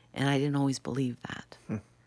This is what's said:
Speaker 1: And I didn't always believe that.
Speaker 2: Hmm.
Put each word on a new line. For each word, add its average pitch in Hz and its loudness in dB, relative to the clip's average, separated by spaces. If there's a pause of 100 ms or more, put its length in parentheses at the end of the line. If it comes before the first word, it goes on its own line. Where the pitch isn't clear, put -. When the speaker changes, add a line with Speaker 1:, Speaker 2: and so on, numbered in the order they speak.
(160)
Speaker 1:
And 135 2
I 139 4
didn't 143 2
always 139 2
believe 123 -2 (100)
that. - -12 (100)
Speaker 2:
Hmm. 110 -4 (320)